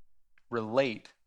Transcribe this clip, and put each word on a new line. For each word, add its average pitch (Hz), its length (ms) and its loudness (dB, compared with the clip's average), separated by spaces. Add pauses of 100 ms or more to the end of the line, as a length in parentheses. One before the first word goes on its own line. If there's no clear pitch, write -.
(500)
relate 117 640 0 (120)